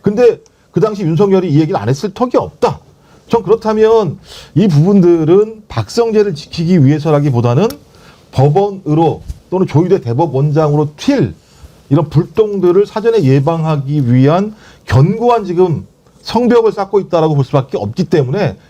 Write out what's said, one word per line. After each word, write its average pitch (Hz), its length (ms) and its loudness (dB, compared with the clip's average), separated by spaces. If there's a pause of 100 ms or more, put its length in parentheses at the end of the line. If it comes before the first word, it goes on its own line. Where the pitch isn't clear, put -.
근데 214 380 2 (320)
그 - 100 -2
당시 214 220 -2
윤석열이 185 480 0
이 143 80 4
얘기를 160 200 -2
안 101 80 -8
했을 143 260 -4
턱이 247 220 -4
없다. 185 440 -4 (500)
전 226 140 -2
그렇다면 214 720 0 (380)
이 175 120 2
부분들은 175 1000 2
박성재를 208 680 -2
지키기 170 500 0
위해서라기보다는 147 800 0 (640)
법원으로 156 880 0 (300)
또는 185 160 0
조희대 180 340 0
대법원장으로 147 960 0
튈 175 380 -2 (540)
이런 160 200 0
불똥들을 190 760 0
사전에 220 360 -2
예방하기 143 880 0
위한 165 420 2 (300)
견고한 214 600 2
지금 170 400 -2 (360)
성벽을 226 500 2
쌓고 196 300 -2
있다라고 160 340 0
볼 135 100 0
수밖에 - 320 -4
없기 107 280 -4
때문에 151 520 -2 (120)